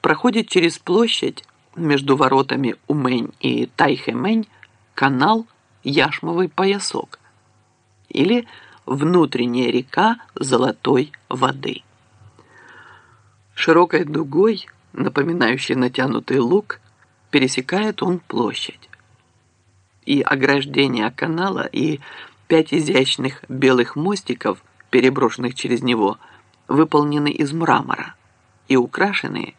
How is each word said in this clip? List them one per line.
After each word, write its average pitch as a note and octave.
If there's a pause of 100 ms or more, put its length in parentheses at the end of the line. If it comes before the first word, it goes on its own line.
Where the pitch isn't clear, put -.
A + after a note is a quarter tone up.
проходит A3
через E3+
площадь F#3 (320)
между C#3+
воротами C3+ (120)
Умэнь B2+
и B2
Тайхэмэнь D3 (460)
канал D3+ (360)
Яшмовый D3+
поясок - (880)
или A#3 (380)
внутренняя C3
река F#3+ (180)
золотой C3 (180)
воды. C3+ (1700)
Широкой E3
дугой, D#3 (260)
напоминающей C3
натянутый B2+
лук, D3+ (520)
пересекает F3
он F3+
площадь. - (1160)
И C#3
ограждение C#3
канала, E3
и C#3+ (460)
пять D#3+
изящных C3+
белых C3
мостиков, C#3+ (300)
переброшенных B2+
через A#2
него, A2+ (480)
выполнены D3
из C#3+
мрамора - (540)
и C3+
украшены B2+